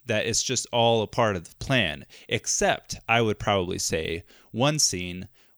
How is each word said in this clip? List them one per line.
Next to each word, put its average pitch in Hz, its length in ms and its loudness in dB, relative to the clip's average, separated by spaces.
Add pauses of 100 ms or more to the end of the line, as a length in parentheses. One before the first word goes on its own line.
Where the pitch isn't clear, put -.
that 107 180 0
it's 113 180 -2
just - 300 -4
all 117 300 4
a 101 40 -2
part 107 300 0
of 82 100 -8
the - 100 -20
plan, 87 500 -2 (240)
except, - 680 -2 (140)
I 117 100 6
would 110 180 2
probably 92 400 0
say, 82 460 -4 (280)
one 143 260 0
scene 90 500 -4 (300)